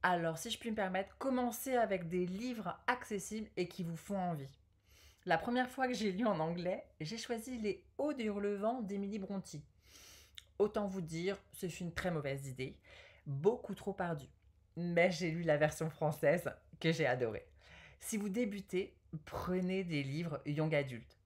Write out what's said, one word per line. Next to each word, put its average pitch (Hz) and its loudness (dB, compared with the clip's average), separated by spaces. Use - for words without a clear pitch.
Alors, 165 4
si 226 -6
je - -4
puis 233 -6
me 214 0
permettre, 190 -2
commencez 247 0
avec 196 2
des 180 2
livres 208 -4
accessibles 220 -2
et 180 0
qui 185 -6
vous 165 -4
font 196 -4
envie. 160 -4
La 170 4
première 247 2
fois 262 0
que 254 2
j'ai 202 2
lu 208 2
en 185 4
anglais, 175 0
j'ai 165 -6
choisi 233 -4
Les 214 -2
Hauts 294 0
du 247 -2
Hurlevent 208 0
d'Émilie 202 -4
Brontë. 190 -6
Autant 208 4
vous 190 -2
dire, 170 -2
ce - -6
fut 165 -6
une 170 -4
très 180 0
mauvaise 139 -2
idée, 131 -6
beaucoup 185 2
trop 190 -4
ardue. 170 -2
Mais 175 6
j'ai 170 0
lu 165 -2
la 156 4
version 151 2
française 156 2
que 160 4
j'ai 156 2
adorée. 123 0
Si - -4
vous 208 -2
débutez, 202 -2
prenez 180 0
des 165 0
livres 147 -2
young 151 2
adult. 131 -2